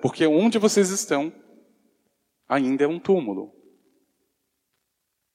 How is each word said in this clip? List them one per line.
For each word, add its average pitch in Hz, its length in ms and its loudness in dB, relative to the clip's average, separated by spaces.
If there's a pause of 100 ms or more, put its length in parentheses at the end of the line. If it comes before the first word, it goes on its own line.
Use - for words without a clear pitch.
porque 151 240 0
onde 202 320 2
vocês 202 320 2
estão 160 420 -4 (1160)
ainda 135 340 0
é 147 60 2
um 170 100 -6
túmulo. 110 560 -2 (1800)